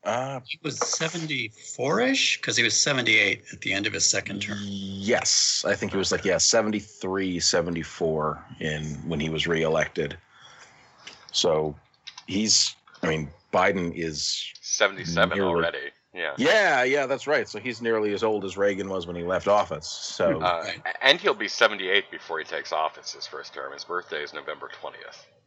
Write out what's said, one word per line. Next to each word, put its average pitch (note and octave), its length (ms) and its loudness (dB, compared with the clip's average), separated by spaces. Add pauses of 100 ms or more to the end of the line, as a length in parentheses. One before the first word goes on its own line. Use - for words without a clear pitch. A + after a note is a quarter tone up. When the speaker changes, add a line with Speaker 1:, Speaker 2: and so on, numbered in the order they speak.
Speaker 1:
Uh, B2+ 420 -4
Speaker 2:
He - 180 -12
was D3 160 -6
seventy-four-ish, D#3+ 1600 0
'cause A2+ 160 0
he A#2+ 60 4
was A2 160 4
seventy-eight A2 640 2 (100)
at - 80 -14
the G2 100 -4
end G2+ 160 -2
of G2+ 60 -4
his E2 160 2
second G2+ 320 -2
term. G2+ 200 -6
Speaker 1:
Yes, G2 1040 0
I G2 100 2
think F#2+ 160 -2
he G2 60 0
was, F#2+ 140 0
like, F2+ 140 -2
yeah, F2+ 140 2
seventy-three, G2 1000 0
seventy-four E2 1040 0 (160)
in, D#2 240 -4 (240)
when E2 120 -2
he D#2 100 -2
was D#2+ 180 -2
reelected. D#2+ 680 0 (1120)
So D#2 440 2 (520)
he's, G#2 480 2 (280)
I F2 40 0
mean, D#2 220 -2 (240)
Biden F#2 420 4
is D#2+ 560 -4 (100)
Speaker 3:
Seventy-seven F2+ 760 2
Speaker 1:
nearly F#2+ 160 2
Speaker 3:
already. E2 240 0 (360)
Yeah. D#2+ 240 -4
Speaker 1:
Yeah, F3 460 4
yeah, C3+ 220 2
that's C3 220 -2
right. C#3 200 2
So G#2+ 120 -10
he's A2+ 220 -8
nearly A2 320 2
as G2 100 0
old G#2+ 220 2
as F#2 120 -6
Reagan G2 320 2
was F#2 180 -4
when F2 80 -8
he E2+ 80 -6
left F2+ 240 0
office. F#2 400 2
So - 540 -2
Speaker 3:
Uh, F2 240 0
Speaker 2:
Right. - 160 -8 (200)
Speaker 3:
and D3 180 6
he'll F3 140 2
be G#2+ 140 -4
seventy-eight G2 640 2
before D#2+ 280 -6
he D#2 60 -6
takes D2+ 280 -6
office D#2 400 -2
his C#2+ 120 -12
first - 280 -12
term. C#2 200 -10
His C#2+ 120 -14
birthday F2 360 -6
is D2 120 -10
November C#2 400 -10
twentieth. - 520 -16 (220)